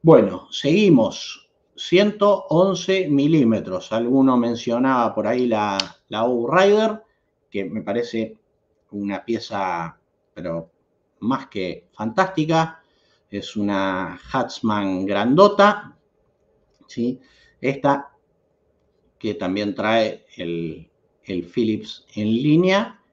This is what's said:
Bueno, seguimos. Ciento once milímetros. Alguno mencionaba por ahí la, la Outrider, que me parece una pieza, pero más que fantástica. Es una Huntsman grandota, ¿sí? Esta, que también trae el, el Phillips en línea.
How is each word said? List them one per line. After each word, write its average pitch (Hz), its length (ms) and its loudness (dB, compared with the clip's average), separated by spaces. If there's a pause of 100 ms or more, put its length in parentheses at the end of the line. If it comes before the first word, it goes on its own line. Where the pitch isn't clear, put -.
Bueno, 110 500 6
seguimos. 151 1000 2 (260)
Ciento 202 720 2
once 185 600 0
milímetros. 131 840 2
Alguno 127 460 2
mencionaba 117 760 0
por 110 120 -2
ahí 123 200 0
la, 107 300 -2 (320)
la 107 120 -6
Outrider, 185 800 2 (480)
que 98 160 -6
me 98 160 -8
parece 110 560 -6 (540)
una 101 300 -6
pieza, 95 760 -6 (340)
pero 82 380 -10 (500)
más 131 280 -4
que 92 440 -8
fantástica. 160 920 -2 (480)
Es 101 260 -10
una 95 600 -4 (140)
Huntsman 104 720 -2
grandota, 175 920 2 (920)
¿sí? 123 340 -4 (400)
Esta, 139 500 0 (1080)
que 107 160 -6
también 98 400 -4
trae 110 500 0 (120)
el, 85 540 -8 (340)
el 90 200 -6
Phillips - 680 -4
en 107 120 -4
línea. 170 760 2 (100)